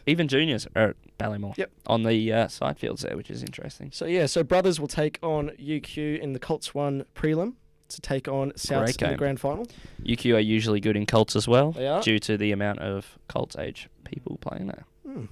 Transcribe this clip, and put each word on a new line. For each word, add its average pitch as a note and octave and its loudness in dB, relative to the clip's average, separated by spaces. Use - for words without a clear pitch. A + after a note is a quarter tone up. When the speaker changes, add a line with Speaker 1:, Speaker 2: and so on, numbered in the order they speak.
Speaker 1:
Even D#3+ 4
juniors C3 2
are G#2 6
at - -8
Ballymore G2+ -6
Speaker 2:
Yep. - -4
Speaker 1:
on A2+ 2
the, A2 2
uh, A2+ 4
side - -4
fields - -6
there, - -6
which - -10
is B2 -10
interesting. - -12
Speaker 2:
So, - -8
yeah, E3+ 2
so D#3+ 2
Brothers F3+ 4
will D3 -2
take D3+ 0
on D3+ 0
U C#3+ -4
Q D3+ -4
in C#3 -4
the B2+ -4
Colts - -4
one C#3+ 0
prelim E3 0
to - -14
take C3+ -4
on C3+ -2
Souths - -8
Speaker 1:
Great A#2 2
Speaker 2:
in - 2
the - -
Speaker 1:
game. C3+ -2
Speaker 2:
grand C#3 -2
final. E3 -2
Speaker 1:
U A#2 0
Q A#2 4
are A2 6
usually A2 2
good G#2 2
in G#2 0
Colts A2 4
as A2+ 2
well, C#3 6
Speaker 2:
They C3+ -4
are. E3 0
Speaker 1:
due A2 4
to G#2+ 0
the G#2 2
amount G2+ -2
of G2 -6
Colts - -4
age - -8
people - -10
playing - -8
there. - -12
Speaker 2:
Hmm, B3 -12